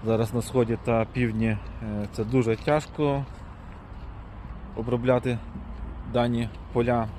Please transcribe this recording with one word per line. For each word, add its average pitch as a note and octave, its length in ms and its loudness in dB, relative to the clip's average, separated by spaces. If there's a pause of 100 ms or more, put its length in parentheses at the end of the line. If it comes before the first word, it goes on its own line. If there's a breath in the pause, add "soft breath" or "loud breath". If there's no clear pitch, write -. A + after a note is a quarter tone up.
зараз A2+ 300 2
на A#2 80 2
сході A2+ 420 2
та A2+ 200 4
півдні, A2+ 420 0
е, A2 120 2 (540)
це A2 120 -2
дуже A2+ 320 4
тяжко C#3+ 680 0 (1500)
обробляти B2 640 4 (760)
дані A#2+ 360 2 (240)
поля. A#2 360 4 (100)